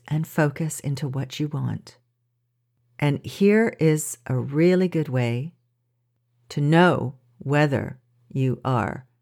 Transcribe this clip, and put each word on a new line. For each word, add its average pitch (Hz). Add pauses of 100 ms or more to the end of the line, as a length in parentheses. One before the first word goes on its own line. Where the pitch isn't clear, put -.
and 151
focus 156
into 143
what 135
you 151
want. 131 (1000)
And 143
here 208
is 156 (100)
a 127
really 165
good 160
way 123 (960)
to -
know 147 (220)
whether 139 (380)
you 131
are 120 (160)